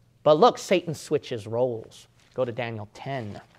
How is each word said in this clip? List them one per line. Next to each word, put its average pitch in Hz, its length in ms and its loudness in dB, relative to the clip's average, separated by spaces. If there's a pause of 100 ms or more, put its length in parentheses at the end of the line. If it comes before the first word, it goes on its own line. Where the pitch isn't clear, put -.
(240)
But 156 160 6
look, 220 180 6
Satan - 360 -2
switches 127 540 -4
roles. 117 600 -4 (260)
Go 127 100 -2
to 123 80 -4
Daniel 113 420 -8
ten. 113 460 -10 (200)